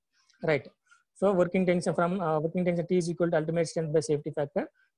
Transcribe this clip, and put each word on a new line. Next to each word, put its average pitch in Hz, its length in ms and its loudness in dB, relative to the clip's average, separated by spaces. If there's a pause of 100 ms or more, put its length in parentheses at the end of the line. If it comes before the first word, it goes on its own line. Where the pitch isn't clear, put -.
(440)
Right. 151 240 0 (480)
So 196 180 2
working 180 320 2
tension 180 300 2
from, 175 260 0
uh, 156 180 0
working 165 260 -2
tension 170 200 0
T 180 120 0
is 175 120 0
equal 170 220 0
to 170 60 2
ultimate 160 300 0
strength 160 240 -4
by 165 100 2
safety 151 280 -2
factor. 156 400 -4 (280)